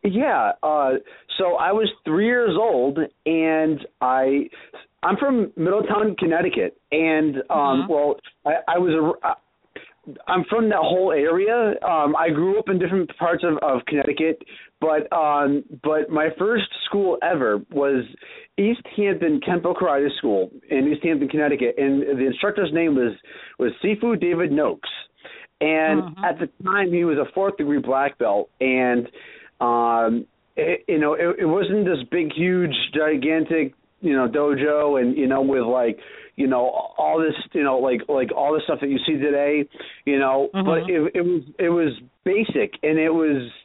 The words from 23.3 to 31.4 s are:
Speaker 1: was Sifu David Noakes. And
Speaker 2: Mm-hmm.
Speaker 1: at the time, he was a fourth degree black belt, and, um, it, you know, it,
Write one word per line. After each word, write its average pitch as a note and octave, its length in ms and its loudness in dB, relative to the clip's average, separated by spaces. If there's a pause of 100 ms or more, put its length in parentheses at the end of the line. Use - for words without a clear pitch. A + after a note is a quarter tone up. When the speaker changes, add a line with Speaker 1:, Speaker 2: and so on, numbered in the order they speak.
Speaker 1:
was B2 120 0 (120)
Sifu G#3+ 340 0
David E3+ 360 0
Noakes. C#3+ 340 0 (720)
And D#3 440 2
Speaker 2:
Mm-hmm. F3+ 200 -8
Speaker 1:
at E3 160 -2
the E3+ 80 -4 (160)
time, F#3+ 300 0
he F3 100 2
was D#3+ 140 2
a C#3+ 160 -2
fourth G3 240 -2
degree D3 220 0
black C3+ 380 -2
belt, G#2 320 0 (120)
and, B2+ 440 2 (560)
um, A#2 640 2 (300)
it, E3 320 -2
you D#3+ 120 2
know, D3+ 160 2
it, E3+ 260 0